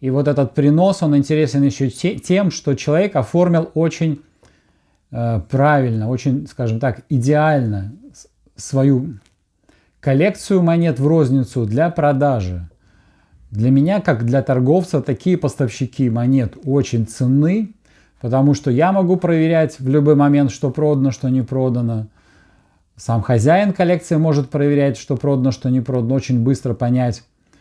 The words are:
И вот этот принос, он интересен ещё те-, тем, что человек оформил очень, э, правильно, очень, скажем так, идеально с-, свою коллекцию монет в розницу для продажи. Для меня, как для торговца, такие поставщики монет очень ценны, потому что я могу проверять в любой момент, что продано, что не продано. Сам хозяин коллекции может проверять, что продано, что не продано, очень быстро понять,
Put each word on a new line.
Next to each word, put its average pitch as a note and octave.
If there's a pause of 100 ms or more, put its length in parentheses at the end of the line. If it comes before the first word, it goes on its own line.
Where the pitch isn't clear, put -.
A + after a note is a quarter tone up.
И C3
вот C3+
этот C#3+
принос, D#3+
он D3
интересен C#3+
ещё C#3
те-, F3+
тем, F#3
что C#3
человек E3+
оформил E3+
очень, D#3+ (920)
э, A#2
правильно, C3
очень, C3+
скажем A2+
так, C3
идеально C3 (200)
с-, - (300)
свою C3+ (800)
коллекцию F#3
монет E3
в C3+
розницу C3+
для C3
продажи. C3+ (800)
Для A2
меня, D#3+
как A#2
для B2+
торговца, C#3
такие F3
поставщики C3
монет A#2+
очень B2+
ценны, D3+ (440)
потому C3
что C#3+
я D#3
могу F#3
проверять D#3+
в C3
любой D3
момент, C#3+
что C#3+
продано, C#3
что B2+
не C3
продано. A#2+ (920)
Сам A#2
хозяин D3+
коллекции F3
может D3
проверять, C#3+
что -
продано, C3+
что -
не B2+
продано, B2
очень B2+
быстро B2+
понять, B2 (360)